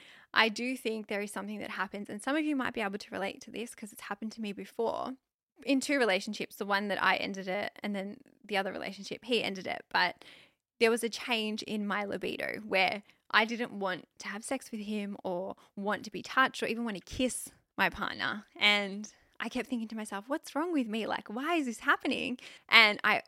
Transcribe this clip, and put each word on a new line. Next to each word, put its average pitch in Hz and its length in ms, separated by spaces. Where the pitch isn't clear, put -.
I 220 160
do 240 260
think 220 300
there 208 160
is 208 100
something 202 280
that - 100
happens, 202 400
and 208 120
some 269 140
of 320 80
you 302 100
might 254 200
be 233 80
able 202 160
to - 120
relate 190 320
to - 80
this 233 240
'cause 208 180
it's - 100
happened 214 300
to 226 100
me 208 100
before. 208 640
In 269 160
two 285 180
relationships, 208 580
the 202 100
one 202 220
that 190 140
I 185 140
ended 190 320
it 202 240
and 208 120
then 196 240
the 208 120
other 190 160
relationship, - 520
he 226 180
ended 190 240
it, - 260
but - 320
there 226 100
was 226 120
a 233 60
change 220 540
in 208 240
my 202 180
libido - 640
where 196 360
I 214 140
didn't 233 280
want 196 340
to 208 80
have 208 160
sex - 260
with 220 100
him 202 440
or 185 320
want 202 280
to - 80
be 175 100
touched - 400
or 226 40
even 233 180
want 214 120
to 170 60
kiss - 480
my 190 140
partner. - 540
And 208 540
I 226 80
kept 226 200
thinking 226 200
to 220 80
myself, 214 320
"What's 302 260
wrong 339 180
with 262 160
me? 220 180
Like, - 220
why 277 260
is 302 120
this 233 140
happening?" 269 580
And 214 360
I 208 240